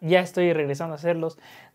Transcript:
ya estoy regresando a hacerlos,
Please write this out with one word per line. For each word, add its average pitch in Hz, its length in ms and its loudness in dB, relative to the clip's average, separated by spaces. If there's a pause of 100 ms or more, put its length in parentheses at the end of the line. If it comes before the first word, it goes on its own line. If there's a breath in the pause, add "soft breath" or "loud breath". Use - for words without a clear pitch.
ya 175 180 4
estoy 180 320 0
regresando 156 400 -2
a 151 60 -10
hacerlos, 165 420 -4 (360 loud breath)